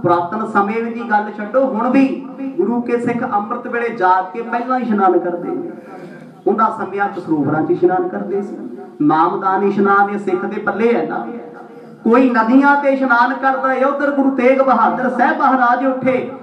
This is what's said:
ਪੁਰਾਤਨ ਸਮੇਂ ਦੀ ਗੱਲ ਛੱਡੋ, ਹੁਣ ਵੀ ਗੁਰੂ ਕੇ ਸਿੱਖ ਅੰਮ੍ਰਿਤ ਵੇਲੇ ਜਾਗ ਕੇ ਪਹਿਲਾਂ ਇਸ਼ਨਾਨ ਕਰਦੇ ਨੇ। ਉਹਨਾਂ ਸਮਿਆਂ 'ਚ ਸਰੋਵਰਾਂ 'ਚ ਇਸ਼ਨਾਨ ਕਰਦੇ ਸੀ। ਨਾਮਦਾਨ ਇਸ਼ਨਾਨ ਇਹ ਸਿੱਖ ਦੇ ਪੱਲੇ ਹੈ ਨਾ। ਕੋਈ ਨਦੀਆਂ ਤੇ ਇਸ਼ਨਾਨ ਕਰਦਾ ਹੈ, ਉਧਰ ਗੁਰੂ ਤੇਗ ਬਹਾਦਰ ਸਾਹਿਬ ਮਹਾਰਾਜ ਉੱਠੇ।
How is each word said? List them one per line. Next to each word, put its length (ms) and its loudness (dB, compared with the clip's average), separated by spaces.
ਪੁਰਾਤਨ 420 0
ਸਮੇਂ 380 0
ਦੀ 280 -6
ਗੱਲ 260 0
ਛੱਡੋ, 280 0
ਹੁਣ 240 -2
ਵੀ 380 2
ਗੁਰੂ 420 -2
ਕੇ 160 -2
ਸਿੱਖ 360 -4
ਅੰਮ੍ਰਿਤ 340 -4
ਵੇਲੇ 220 -4
ਜਾਗ 440 2
ਕੇ 80 -8
ਪਹਿਲਾਂ 380 -2
ਇਸ਼ਨਾਨ 400 2
ਕਰਦੇ 300 -6
ਨੇ। 220 -8
ਉਹਨਾਂ 380 0
ਸਮਿਆਂ 300 -2
'ਚ 40 -8
ਸਰੋਵਰਾਂ 440 0
'ਚ 80 0
ਇਸ਼ਨਾਨ 360 2
ਕਰਦੇ 340 -6
ਸੀ। 160 -10
ਨਾਮਦਾਨ 600 2
ਇਸ਼ਨਾਨ 460 4
ਇਹ 80 -4
ਸਿੱਖ 280 -2
ਦੇ 160 -6
ਪੱਲੇ 340 0
ਹੈ 140 -2
ਨਾ। 180 -6
ਕੋਈ 260 6
ਨਦੀਆਂ 540 4
ਤੇ 60 2
ਇਸ਼ਨਾਨ 440 2
ਕਰਦਾ 400 0
ਹੈ, 120 2
ਉਧਰ 260 0
ਗੁਰੂ 240 2
ਤੇਗ 260 4
ਬਹਾਦਰ 480 2
ਸਾਹਿਬ 300 0
ਮਹਾਰਾਜ 460 2
ਉੱਠੇ। 460 -2